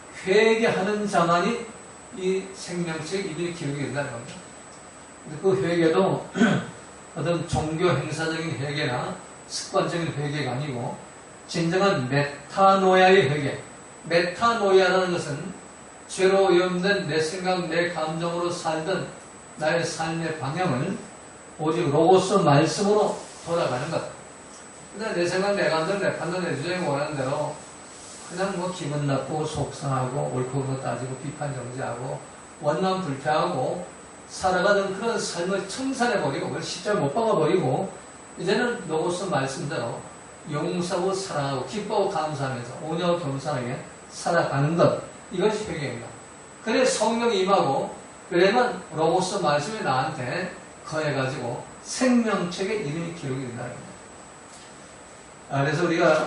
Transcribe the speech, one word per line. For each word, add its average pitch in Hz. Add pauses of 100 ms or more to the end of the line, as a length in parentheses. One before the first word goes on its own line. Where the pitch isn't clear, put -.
(240)
회개하는 208
자만이 180 (500)
이 190 (120)
생명책 175
이름이 165
기록이 143
된다는 131
겁니다. 120 (920)
근데 151
그 185
회개도 170
<clears throat> -
어떤 170
종교 156
행사적인 160
회개나 143 (320)
습관적인 165
회개가 143
아니고 135 (500)
진정한 165
메타노야의 185
회개. 143 (460)
메타노야라는 185
것은 151 (540)
죄로 190
오염된 180
내 156
생각, 180
내 170
감정으로 170
살던 160 (500)
나의 127
삶의 165
방향을 160 (640)
오직 156
로고스 175
말씀으로 180 (280)
돌아가는 165
것. 151 (960)
그냥 214
내 175
생각, 190
내 175
감정, 165
내 -
판단, 175
내 165
주장이 170
원하는 143
대로 135 (760)
그냥 185
뭐 180
기분 147
나쁘고 151
속상하고 139
옳고 127
그른 131
거 -
따지고 127
비판 143
정지하고 127 (420)
원망 175
불평하고 156 (420)
살아가는 190
그런 226
삶을 180
청산해버리고 226
그걸 156
십자가 202
못 139
박아버리고 170 (480)
이제는 226
로고스 175
말씀대로 143 (520)
용서하고 175
사랑하고 139
기뻐하고 208
감사하면서 135
온유하고 170
겸손하게 135 (320)
살아가는 135
것. 151 (300)
이것이 202
회개입니다. 139 (560)
그래 247
성령이 226
임하고 - (360)
그래야만 196 (120)
로고스 175
말씀이 143
나한테 123 (360)
거해가지고 131 (200)
생명책에 220
이름이 165
기록이 135
된다는 120
겁니다. - (1600)
아, 139
그래서 156
우리가, 165 (200)